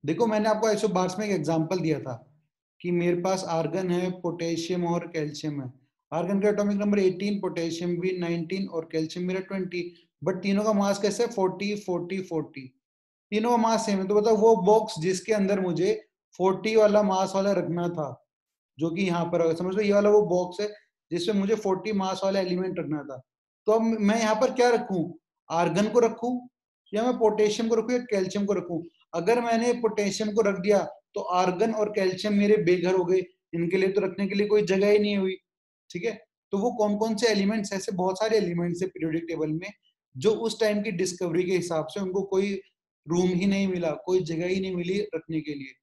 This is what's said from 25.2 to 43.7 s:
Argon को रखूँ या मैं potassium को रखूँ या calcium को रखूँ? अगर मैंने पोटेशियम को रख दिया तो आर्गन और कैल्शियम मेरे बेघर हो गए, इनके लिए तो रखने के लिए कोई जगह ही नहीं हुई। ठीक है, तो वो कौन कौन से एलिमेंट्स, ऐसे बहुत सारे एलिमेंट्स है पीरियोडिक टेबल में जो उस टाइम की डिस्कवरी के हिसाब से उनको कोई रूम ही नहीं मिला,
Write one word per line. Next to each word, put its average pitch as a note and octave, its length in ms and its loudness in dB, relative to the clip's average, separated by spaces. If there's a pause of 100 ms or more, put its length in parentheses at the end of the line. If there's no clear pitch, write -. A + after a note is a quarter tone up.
Argon E3+ 380 2
को A#3+ 120 2
रखूँ A#3+ 480 -2 (440)
या G#3 100 -2
मैं B3 160 0
potassium G#3+ 500 2
को A#3 60 2
रखूँ A3+ 180 0
या B3 60 2 (120)
calcium G3 360 0
को G3+ 60 0
रखूँ? E3+ 320 -4 (300)
अगर G3 260 2
मैंने A#3 320 0
पोटेशियम G#3+ 640 -2
को A3+ 80 4
रख G3 180 2
दिया G3+ 180 4 (360)
तो G3+ 60 -4
आर्गन F3+ 540 2
और G#3+ 200 0
कैल्शियम F#3+ 400 0
मेरे G#3 300 6
बेघर F3+ 300 2
हो F#3 100 2
गए, F#3 140 2 (360)
इनके E3+ 220 0
लिए F#3+ 160 2
तो G3 80 2
रखने G3 280 -2
के G3 60 -4
लिए G#3 120 2
कोई G#3 160 4
जगह F#3+ 280 2
ही G#3 80 6
नहीं G#3 180 2
हुई। F#3+ 200 0 (540)
ठीक F3+ 140 -8
है, A3+ 80 -2 (400)
तो G3+ 60 -2
वो A#3+ 200 0
कौन G#3 200 2
कौन A3 180 0
से A#3 120 2
एलिमेंट्स, G3+ 440 0
ऐसे F#3 200 -6
बहुत F#3 260 -2
सारे A3 180 0
एलिमेंट्स F3 460 0
है F#3 60 -4
पीरियोडिक D#3+ 400 -4
टेबल D#3 240 -4
में F3 160 -6 (480)
जो G#3 140 2 (160)
उस A3 140 -4
टाइम G#3 220 2
की A3 100 -4
डिस्कवरी F3 520 -2
के F3+ 120 0
हिसाब D#3+ 300 -2
से - 140 -8
उनको F#3+ 240 -2
कोई G3 280 0 (540)
रूम F3+ 220 2
ही F3+ 180 0
नहीं G3 220 2
मिला, F3 240 -2